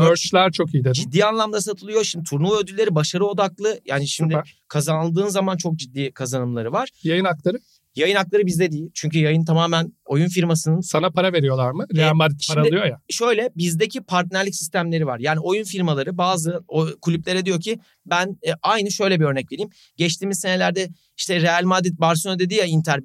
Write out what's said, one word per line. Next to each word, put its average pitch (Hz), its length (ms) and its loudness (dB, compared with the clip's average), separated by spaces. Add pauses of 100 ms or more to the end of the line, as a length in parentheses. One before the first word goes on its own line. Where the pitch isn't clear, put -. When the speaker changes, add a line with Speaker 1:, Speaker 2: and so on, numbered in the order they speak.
Speaker 1:
Merch'ler 180 420 2
çok 160 220 -2
iyi 135 100 2
dedin. 127 100 2
Speaker 2:
ciddi 151 320 0
anlamda 214 360 0
satılıyor. 208 420 -4
Şimdi 170 260 -6
turnuva 175 300 0
ödülleri 196 360 0
başarı 175 300 0
odaklı. 202 600 -2
Yani 139 220 -2
şimdi 160 260 0
Speaker 1:
Süper. 147 220 -4 (120)
Speaker 2:
kazandığın 165 600 0
zaman 190 300 0
çok 170 180 -4
ciddi 135 380 -6
kazanımları 123 580 -4
var. 233 180 -2 (140)
Speaker 1:
Yayın 175 220 0
hakları? 180 320 -2 (380)
Speaker 2:
Yayın 170 200 2
hakları 196 300 2
bizde 175 260 0
değil. 156 220 -6
Çünkü 160 260 -2
yayın 156 260 4
tamamen 165 480 2 (120)
oyun 151 220 2
firmasının. 175 540 0
Speaker 1:
Sana 170 280 0
para 180 240 2
veriyorlar 131 380 2
mı? 214 220 -6
Speaker 2:
E, 160 40 0
Speaker 1:
Real 156 160 4
Madrid 156 340 2
para 151 160 2
Speaker 2:
şimdi 156 120 4
Speaker 1:
alıyor 202 100 2
ya. 123 240 -4
Speaker 2:
şöyle, 233 460 0
bizdeki 175 460 0
partnerlik 185 540 -2
sistemleri 165 500 -2
var. 120 140 -4
Yani 156 200 0
oyun 185 240 0
firmaları 175 540 -2
bazı 175 500 0
o 160 200 0 (140)
kulüplere 180 440 -2
diyor 175 160 0
ki 220 180 -6 (260)
ben, 185 320 -2 (100)
e, 165 40 2 (100)
aynı 202 300 0
şöyle 190 280 0
bir 156 60 2
örnek 135 260 -2
vereyim. 190 180 -8 (280)
Geçtiğimiz 180 420 -2
senelerde 185 500 0 (280)
işte 175 240 -2
Real 170 220 4
Madrid, 180 360 0
Barcelona 170 400 2
dedi 185 160 0
ya 202 100 2
Inter, 160 400 2